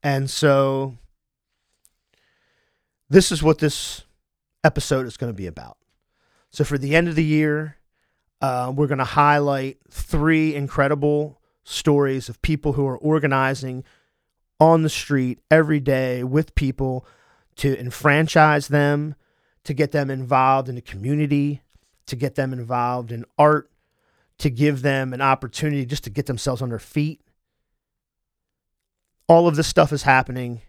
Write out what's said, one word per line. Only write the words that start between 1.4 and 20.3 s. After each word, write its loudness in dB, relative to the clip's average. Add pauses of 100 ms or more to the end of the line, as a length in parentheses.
this 6
is -2
what 2
this -4 (640)
episode 0
is -14
gonna -8
be -10
about. -18 (760)
So -4
for -2
the -4
end 4
of -4
the 2
year, -2 (640)
uh, -4
we're 0
gonna -2
highlight 0 (120)
three 0
incredible -2 (240)
stories 0
of -16
people -2
who 0
are -4
organizing 0 (760)
on 6
the 0
street -2 (100)
every 4
day -2
with -2
people -2 (520)
to 0
enfranchise 2
them, 0 (480)
to -6
get 0
them -2
involved 0